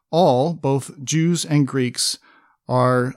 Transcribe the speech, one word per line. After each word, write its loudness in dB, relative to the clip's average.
all, 2
both -4
Jews 0
and 2
Greeks, -4
are 0